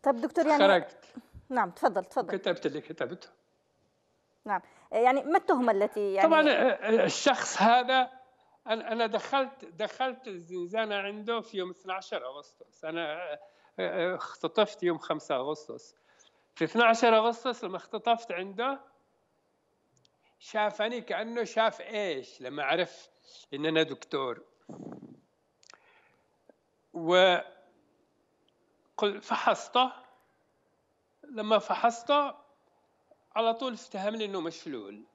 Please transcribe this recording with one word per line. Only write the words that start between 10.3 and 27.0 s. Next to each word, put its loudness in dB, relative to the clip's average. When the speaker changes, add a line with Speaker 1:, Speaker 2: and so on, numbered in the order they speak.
Speaker 2:
عنده -6
في -10
يوم -4
اثناشر -10
أغسطس. -16
أنا، -6
آه، -12
آه، -4
اختطفت -4
يوم 0
خمسة -6
أغسطس. -8
في -2
اثناشر 4
أغسطس 0
لما -8
اختطفت -4
عنده -6
شافني -4
كأنه -6
شاف 0
إيش -8
لما -8
عرف -4
إن -6
أنا 2
دكتور. -6
وقل-، 4